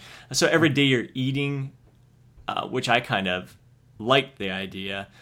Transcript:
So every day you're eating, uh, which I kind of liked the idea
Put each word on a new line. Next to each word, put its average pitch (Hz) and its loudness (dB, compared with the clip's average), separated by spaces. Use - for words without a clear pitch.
So 160 2
every 160 4
day 139 2
you're 127 2
eating, 135 -4
uh, - -6
which 123 -4
I 120 4
kind 101 -2
of 90 -4
liked 135 2
the 98 -4
idea 95 -6